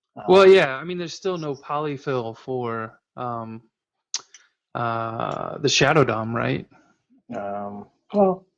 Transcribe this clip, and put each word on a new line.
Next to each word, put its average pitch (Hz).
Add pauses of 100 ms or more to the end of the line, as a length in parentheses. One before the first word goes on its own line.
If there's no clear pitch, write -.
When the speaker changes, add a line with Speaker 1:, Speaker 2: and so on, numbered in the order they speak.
(160)
Speaker 1:
um, -
Speaker 2:
Well, 190
yeah, 170
I 143
mean, 180
there's 170
still 185
no 151
polyfill 135
for, 117 (180)
um, 117 (1120)
uh, 117
the 143
Shadow 143
dom, 113
right? 120 (680)
Speaker 1:
Um, 202 (260)
well, 190 (120)